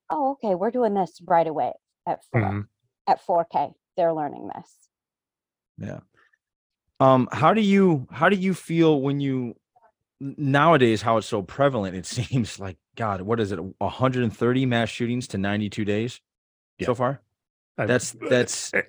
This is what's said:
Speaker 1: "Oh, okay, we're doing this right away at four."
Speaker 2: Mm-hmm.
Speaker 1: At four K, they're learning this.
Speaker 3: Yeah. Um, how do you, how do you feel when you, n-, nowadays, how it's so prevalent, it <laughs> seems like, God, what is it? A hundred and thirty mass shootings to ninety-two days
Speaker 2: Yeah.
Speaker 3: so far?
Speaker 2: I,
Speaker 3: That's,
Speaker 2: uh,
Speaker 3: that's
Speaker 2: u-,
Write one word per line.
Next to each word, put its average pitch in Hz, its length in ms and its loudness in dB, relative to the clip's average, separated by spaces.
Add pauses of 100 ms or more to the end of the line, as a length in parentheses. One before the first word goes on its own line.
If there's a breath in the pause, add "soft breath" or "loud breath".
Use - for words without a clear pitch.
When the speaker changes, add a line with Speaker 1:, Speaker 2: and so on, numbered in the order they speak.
Speaker 1:
"Oh, 277 240 -2
okay, 214 220 -4
we're 196 160 -2
doing 226 240 0
this 180 320 -4
right 170 200 4
away 147 260 -4 (340)
at - 260 -6
four." 120 80 2
Speaker 2:
Mm-hmm. 101 200 -2 (480)
Speaker 1:
At - 120 0
four 170 320 0
K, 147 200 -2 (240)
they're 170 180 2
learning 143 400 -8
this. - 340 -20 (920)
Speaker 3:
Yeah. 101 220 -12 (1000)
Um, 131 320 6
how 151 200 4
do 220 80 2
you, 196 500 4
how 160 180 2
do 202 80 4
you 185 180 -2
feel 160 460 2
when 139 200 -2
you, 131 360 -4 (640)
n-, 139 180 -10
nowadays, 139 640 4
how 113 140 2
it's 104 100 -2
so 104 160 -4
prevalent, 107 540 -2
it 90 100 -10
<laughs> - 120 -8
seems 110 420 -4
like, 95 160 -12 (200)
God, 101 260 -4
what 113 180 -2
is 98 120 -2
it? 90 60 -6 (220)
A 98 80 -2
hundred 127 340 0
and 113 140 -2
thirty 123 300 2
mass 117 220 0
shootings 123 400 -6
to 101 100 -6
ninety-two 104 460 -4
days 107 360 -4 (580)
Speaker 2:
Yeah. - 80 -6
Speaker 3:
so 127 80 0
far? 127 260 -2 (580)
Speaker 2:
I, 110 80 -2
Speaker 3:
That's, 123 280 0
Speaker 2:
uh, - 140 -8
Speaker 3:
that's - 460 0
Speaker 2:
u-, - 140 0